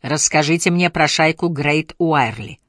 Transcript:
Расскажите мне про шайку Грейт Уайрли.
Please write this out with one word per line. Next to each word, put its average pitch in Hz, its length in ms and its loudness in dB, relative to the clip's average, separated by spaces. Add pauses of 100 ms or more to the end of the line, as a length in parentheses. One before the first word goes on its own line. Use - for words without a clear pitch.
Расскажите 151 680 0
мне 175 180 2
про 160 180 0
шайку 160 420 0
Грейт 151 480 -2
Уайрли. 120 720 -2